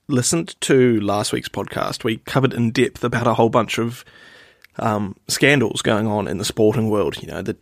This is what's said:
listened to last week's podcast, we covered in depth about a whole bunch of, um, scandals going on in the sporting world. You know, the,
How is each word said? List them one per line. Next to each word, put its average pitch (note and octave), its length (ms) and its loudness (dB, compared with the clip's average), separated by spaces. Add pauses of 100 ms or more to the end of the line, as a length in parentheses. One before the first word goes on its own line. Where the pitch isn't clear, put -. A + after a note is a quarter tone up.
listened D#3 540 -2
to B2+ 380 4
last G#2 320 -2
week's - 160 -4
podcast, - 540 -6
we A2+ 160 -2
covered C3 360 0
in A#2 180 0
depth - 320 0
about A#2+ 220 0
a A2+ 80 2
whole A#2 160 4
bunch A2+ 280 0
of, A#2 260 -6 (760)
um, G#2 360 -2 (140)
scandals C3+ 520 2
going A2 280 0
on G#2 180 -2
in E2+ 120 -6
the F#2 60 -6
sporting A2 460 2
world. G2 320 -2
You D#2 60 -14
know, D#2 140 -8
the, - 200 -6